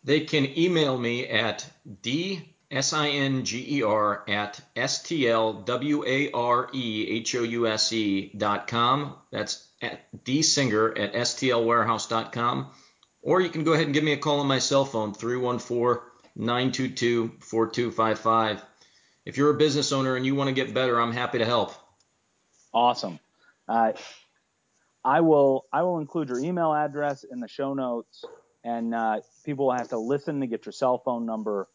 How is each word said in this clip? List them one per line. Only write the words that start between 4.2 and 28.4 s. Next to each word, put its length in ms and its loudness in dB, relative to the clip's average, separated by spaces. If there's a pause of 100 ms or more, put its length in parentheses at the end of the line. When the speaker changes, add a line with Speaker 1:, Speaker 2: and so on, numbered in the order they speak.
Speaker 1:
at 320 -4 (140)
S 260 -2
T 260 0
L 260 2
W 520 -2
A 260 0
R 420 0
E 360 -4
H 260 -4
O 60 0
U 260 0
S 240 0
E 460 0
dot 300 -2
com. 480 0 (160)
That's 360 -8 (140)
at 420 -12
D 200 0
Singer 520 2
at 200 -4
S 180 -2
T 160 0
L 160 2
warehouse 420 2
dot 240 -2
com. 360 -2 (560)
Or 180 2
you 80 0
can 140 -4
go 100 4
ahead 120 4
and 100 -2
give 80 2
me 100 2
a 40 0
call 240 0
on 40 -2
my 140 2
cell 260 4
phone, 300 -4
three 220 -4
one 200 0
four, 460 0 (320)
nine 360 0
two 180 -2
two, 500 0
four 280 0
two 220 -2
five 300 0
five. 440 2 (640)
If 120 -8
you're 120 6
a 80 2
business 340 2
owner 240 0
and 80 -2
you 120 0
wanna 160 0
get 200 -2
better, 300 2
I'm 120 0
happy 260 -2
to 60 4
help. 280 0 (960)
Speaker 2:
Awesome. 460 2 (500)
Uh, 260 2 (1080)
I 180 4
will, 520 6
I 80 0
will 160 0
include 320 -4
your 100 -2
email 340 0
address 500 -2
in 160 -12
the 80 -8
show 260 -4
notes, 520 -6 (380)